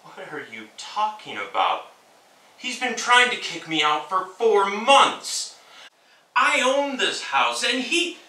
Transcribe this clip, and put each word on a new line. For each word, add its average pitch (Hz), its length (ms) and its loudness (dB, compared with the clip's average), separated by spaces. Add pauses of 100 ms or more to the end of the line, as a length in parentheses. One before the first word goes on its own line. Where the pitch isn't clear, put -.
What 175 280 -16
are 147 200 -10
you 110 160 -16 (100)
talking 208 600 -4
about? 98 540 -4 (640)
He's 247 220 -8
been 240 160 -2
trying 247 340 4
to 233 80 -4
kick 160 300 -10
me 156 160 0
out 151 260 0
for 180 160 -2
four 202 440 2
months. - 880 2 (760)
I 277 260 4
own 269 360 0
this - 260 -2
house, - 400 0
and 254 200 -2
he 349 340 -2 (100)